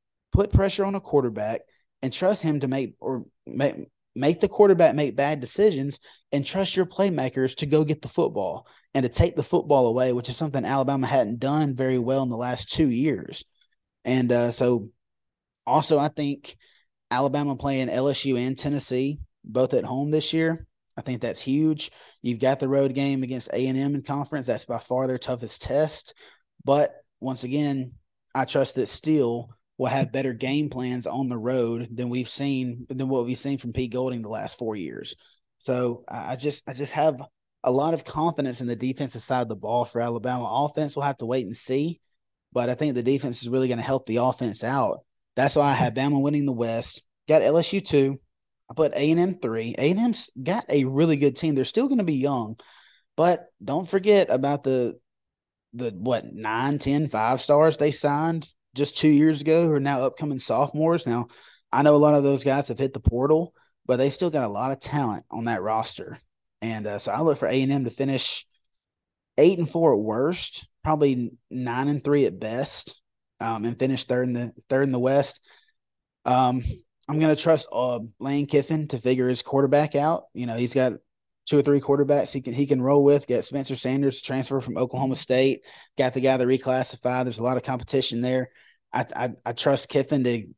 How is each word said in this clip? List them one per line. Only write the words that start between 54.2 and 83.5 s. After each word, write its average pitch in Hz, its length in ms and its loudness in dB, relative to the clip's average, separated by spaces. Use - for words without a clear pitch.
about 139 320 0
the, 127 380 0
the, 120 180 -8
what, 107 420 -4
nine, 117 460 -2
ten 143 300 0
five-stars 143 680 4
they 147 120 2
signed 151 560 0
just 143 220 -2
two 156 120 4
years 151 320 6
ago 160 240 4
who 160 80 2
are 143 80 2
now 135 220 0
upcoming 135 360 -2
sophomores. 147 680 0
Now, 120 220 -2
I 127 100 4
know 147 120 8
a - 20 8
lot 147 180 8
of 143 100 6
those 139 180 2
guys 139 260 0
have 117 100 -6
hit 135 140 -2
the 120 80 -10
portal, 147 540 2
but 127 100 2
they 135 140 2
still 175 200 0
got 147 140 0
a 107 40 -2
lot 110 240 -4
of - 80 -10
talent 123 500 -2
on 113 140 -8
that 110 180 -2
roster. - 560 -4
And, 110 240 -6
uh, 104 120 -6
so 101 140 -2
I 120 80 -2
look 156 180 2
for - 80 -2
A 131 160 2
and 135 80 2
M 139 140 0
to 117 60 -4
finish - 560 -4
eight 170 220 6
and 165 120 -2
four 165 220 4
at 104 80 4
worst, 123 640 -4
probably 143 500 0
nine 127 380 -4
and 147 140 -2
three 143 220 2
at 92 160 -2
best, 117 600 -4
um, 113 260 -6
and 117 140 -4
finish 131 260 -2
third 127 240 -2
in 123 40 -2
the, 120 200 -6
third 135 160 2
in 135 80 0
the 127 60 0
West. 139 420 2
Um, 127 400 2
I'm 151 140 -2
gonna 156 160 4
trust, 160 340 2
uh, 123 300 -2
Lane 139 280 -2
Kiffin 147 420 0
to 131 100 -4
figure 127 300 2
his 123 140 0
quarterback 143 520 2
out. 151 380 0
You 123 140 -6
know, 117 100 -4
he's 120 160 -2
got 127 220 2
two 147 120 2
or 143 40 6
three 143 180 4
quarterbacks 139 520 2
he 135 80 -6
can, 120 140 -8
he 139 120 0
can 135 140 2
roll 139 240 6
with. 143 240 4
Got 123 160 0
Spencer 135 320 -6